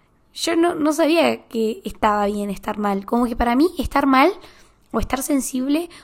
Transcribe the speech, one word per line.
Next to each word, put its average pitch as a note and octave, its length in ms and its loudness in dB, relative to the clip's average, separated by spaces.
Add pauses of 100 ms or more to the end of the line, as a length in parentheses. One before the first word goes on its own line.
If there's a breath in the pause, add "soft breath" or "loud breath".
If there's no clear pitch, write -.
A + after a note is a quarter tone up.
(340 soft breath)
yo E4 220 -2
no, F4 180 2
no D#4 180 0
sabía D4 560 2
que A3+ 360 -4
estaba G#3 420 0
bien G3+ 240 -4
estar G#3 280 -8
mal. G3 280 -2
Como A#3+ 200 0
que A#3 100 -4
para A#3+ 200 0
mí D4+ 120 4 (100)
estar C#4 280 0
mal, C4+ 260 6 (600 loud breath)
o A3+ 80 -2
estar B3+ 220 -4
sensible, C#4 680 -2 (120 loud breath)